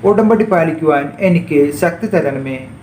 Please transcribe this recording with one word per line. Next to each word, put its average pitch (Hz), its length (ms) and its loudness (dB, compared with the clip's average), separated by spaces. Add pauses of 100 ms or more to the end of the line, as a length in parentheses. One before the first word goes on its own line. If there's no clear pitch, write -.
ഉടമ്പടി 214 440 4
പാലിക്കുവാൻ 156 520 0 (240)
എനിക്ക് 165 320 2 (200)
ശക്തി 170 340 -2
തരണമേ. 135 440 -2 (240)